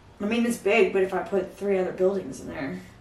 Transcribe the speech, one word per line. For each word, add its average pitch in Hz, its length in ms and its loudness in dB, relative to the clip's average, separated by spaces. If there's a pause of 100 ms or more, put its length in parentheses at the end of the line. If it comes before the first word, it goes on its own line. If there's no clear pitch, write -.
(220)
I 202 40 -2
mean, 233 200 2
it's 233 120 0
big, 196 360 4
but 190 100 4
if 180 100 -2
I 185 100 -2
put - 340 -4
three 196 220 0
other 180 120 -2
buildings 185 500 0
in - 60 -14
there. 139 320 -8 (220)